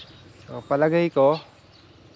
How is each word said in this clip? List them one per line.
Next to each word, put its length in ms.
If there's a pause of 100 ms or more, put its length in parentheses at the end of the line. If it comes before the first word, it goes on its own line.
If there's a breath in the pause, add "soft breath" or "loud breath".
(460)
So, 220
palagay 400
ko, 320 (760)